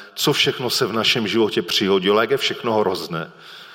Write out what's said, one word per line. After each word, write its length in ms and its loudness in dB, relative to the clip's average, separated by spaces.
co 180 2
všechno 380 -2
se 160 0
v 60 -2
našem 360 0
životě 340 2
přihodilo, 580 2
jak 100 0
je 60 2
všechno 380 -4
hrozné. 560 -2